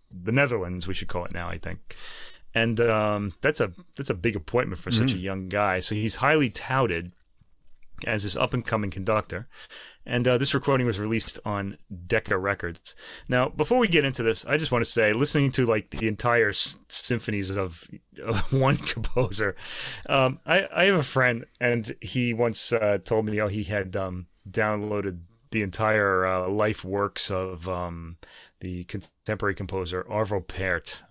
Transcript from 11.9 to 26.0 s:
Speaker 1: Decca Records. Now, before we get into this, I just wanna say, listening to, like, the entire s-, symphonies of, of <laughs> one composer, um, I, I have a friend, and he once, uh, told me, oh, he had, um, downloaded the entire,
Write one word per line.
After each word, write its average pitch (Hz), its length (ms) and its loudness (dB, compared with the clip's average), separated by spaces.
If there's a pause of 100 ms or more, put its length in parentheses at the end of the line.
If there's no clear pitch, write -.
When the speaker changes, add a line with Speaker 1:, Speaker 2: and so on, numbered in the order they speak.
Speaker 1:
Decca 110 300 0
Records. 92 580 -4 (320)
Now, 127 220 2
before 240 300 2
we 226 100 4
get 160 160 4
into 131 180 -2
this, 113 220 2
I 147 140 0
just 156 120 -2
wanna 117 140 2
say, 107 300 4
listening 139 380 4
to, 127 120 4
like, 110 260 2
the - 160 -4
entire 110 440 2
s-, - 260 0 (120)
symphonies 101 680 0
of, 92 320 -4 (340)
of 104 300 2
<laughs> - 0 -
one 131 240 4
composer, 107 800 0 (540)
um, 135 360 2
I, 175 280 2
I 175 100 2
have 196 160 6
a - 20 2
friend, 123 440 0 (120)
and 120 320 0 (120)
he 120 320 0
once, 113 380 4
uh, 104 300 4
told 110 240 2
me, 107 140 0
oh, 104 80 2
he 101 160 -4
had, 95 320 -2
um, 92 300 -4 (220)
downloaded 104 680 -2 (320)
the 110 120 0
entire, 101 640 2